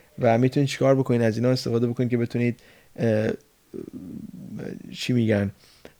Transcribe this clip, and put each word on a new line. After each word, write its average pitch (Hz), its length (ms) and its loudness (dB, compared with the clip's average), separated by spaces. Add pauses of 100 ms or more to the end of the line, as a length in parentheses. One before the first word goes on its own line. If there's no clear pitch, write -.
(200)
و 117 180 4
می‌تونید 135 320 2
چیکار 135 260 4
بکنید؟ 123 260 2
از 110 160 2
اینا 120 120 2
استفاده 120 380 0
بکنید 120 220 -2
که 120 80 0
بتونید، 120 420 0 (360)
اه، 110 340 2 (1600)
چی - 220 -4
می‌گن؟ 101 380 2 (480)